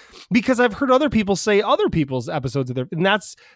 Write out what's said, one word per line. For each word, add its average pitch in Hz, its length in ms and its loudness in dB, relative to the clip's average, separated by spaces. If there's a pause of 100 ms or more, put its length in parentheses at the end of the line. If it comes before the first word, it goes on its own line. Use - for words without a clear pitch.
(320)
Because 233 280 2
I've 247 140 2
heard 262 180 -2
other 262 200 4
people 202 240 0
say 208 260 2
other 294 280 0
people's 135 380 -2
episodes 135 440 -4
of 120 40 -6
their, 131 160 -4
and 175 140 -2
that's, 196 300 0 (200)